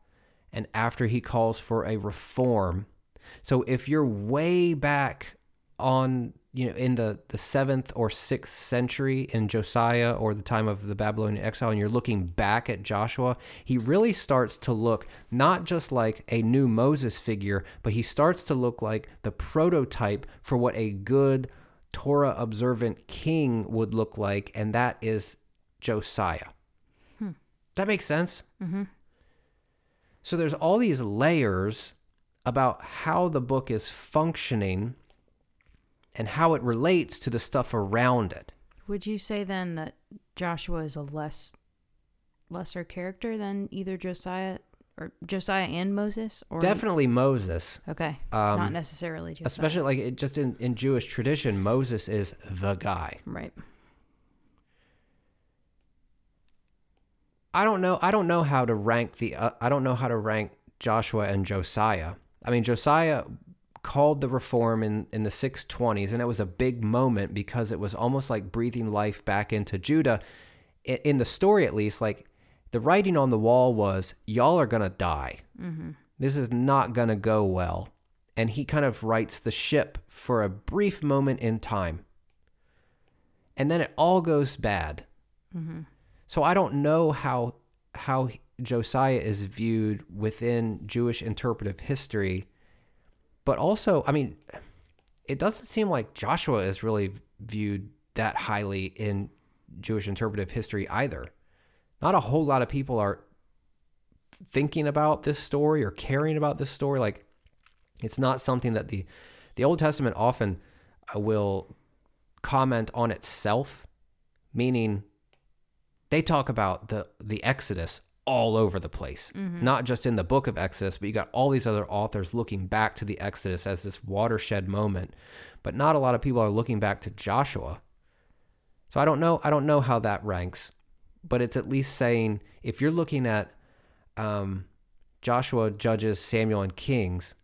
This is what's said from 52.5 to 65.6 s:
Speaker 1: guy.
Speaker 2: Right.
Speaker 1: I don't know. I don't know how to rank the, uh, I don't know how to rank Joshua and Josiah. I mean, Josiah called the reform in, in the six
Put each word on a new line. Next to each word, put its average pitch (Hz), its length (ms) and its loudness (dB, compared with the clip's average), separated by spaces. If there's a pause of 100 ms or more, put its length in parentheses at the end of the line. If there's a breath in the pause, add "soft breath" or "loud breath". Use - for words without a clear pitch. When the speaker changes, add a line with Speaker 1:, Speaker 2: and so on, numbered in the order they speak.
Speaker 1:
guy. - 500 -6
Speaker 2:
Right. - 280 -10 (4000 soft breath)
Speaker 1:
I 185 100 4
don't 214 180 4
know. 185 200 2
I 180 100 4
don't 208 160 2
know 170 160 4
how 139 220 2
to 117 100 2
rank 113 420 0
the, - 180 -4
uh, 113 160 0 (100)
I 120 80 2
don't 139 140 2
know 127 120 2
how 123 120 -2
to 117 100 0
rank 107 340 -2 (280)
Joshua 110 480 0
and 98 180 0
Josiah. 95 680 0 (300)
I 120 80 -2
mean, 120 120 4
Josiah 147 600 2 (600)
called 143 380 4
the 135 80 0
reform 117 540 2
in, 107 280 -2
in 110 120 -2
the 101 80 -2
six - 340 -4